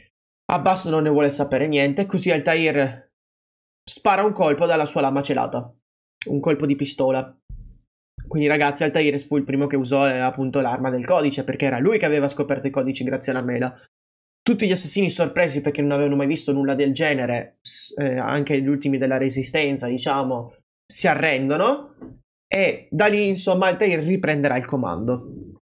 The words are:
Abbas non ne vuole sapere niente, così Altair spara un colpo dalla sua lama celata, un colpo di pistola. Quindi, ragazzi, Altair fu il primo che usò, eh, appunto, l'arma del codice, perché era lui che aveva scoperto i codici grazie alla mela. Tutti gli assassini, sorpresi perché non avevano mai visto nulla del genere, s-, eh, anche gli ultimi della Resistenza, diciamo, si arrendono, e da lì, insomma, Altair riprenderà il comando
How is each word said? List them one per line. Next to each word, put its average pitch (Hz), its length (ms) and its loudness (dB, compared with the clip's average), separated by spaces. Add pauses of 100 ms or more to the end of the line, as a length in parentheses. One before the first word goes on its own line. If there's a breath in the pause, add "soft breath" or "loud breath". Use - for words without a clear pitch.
(520 loud breath)
Abbas 180 340 2
non 156 180 2
ne 151 60 2
vuole 147 200 4
sapere 139 380 0
niente, 143 400 2
così 180 240 0
Altair 151 800 0 (760)
spara 196 360 2
un 214 100 2
colpo 170 320 2
dalla 160 200 2
sua 147 160 -2
lama 139 200 0
celata, 123 500 -2 (580)
un 143 100 -2
colpo 147 260 0
di 143 100 0
pistola. 131 600 -2 (920)
Quindi, 151 200 0
ragazzi, 147 360 2
Altair 147 400 2
fu 147 140 -2
il 139 60 0
primo 139 240 0
che 143 80 -2
usò, 139 320 2
eh, 131 100 0
appunto, 127 420 -2
l'arma 127 300 -2
del 127 160 -4
codice, 147 380 0
perché - 220 -2
era 123 140 0
lui 202 200 2
che 175 60 2
aveva 147 220 2
scoperto 139 400 -4
i 135 40 -2
codici 131 320 -2
grazie 131 280 -4
alla 127 120 -2
mela. 123 300 -2 (680 loud breath)
Tutti 220 260 2
gli 185 40 2
assassini, 185 380 0
sorpresi 160 520 0
perché 147 200 -2
non 143 100 2
avevano 143 240 2
mai 139 120 2
visto 156 240 0
nulla 139 240 2
del 139 180 2
genere, 131 680 -2
s-, - 360 -8
eh, 131 200 -2
anche 139 420 0
gli 135 80 0
ultimi 139 300 0
della 131 200 0
Resistenza, 135 680 -2
diciamo, 127 680 -4 (300)
si - 220 2
arrendono, 160 880 0 (520)
e 190 420 0
da 156 160 2
lì, 208 220 2
insomma, 190 400 2
Altair 175 360 2
riprenderà 151 540 0
il 127 80 -4
comando 110 920 -6 (120)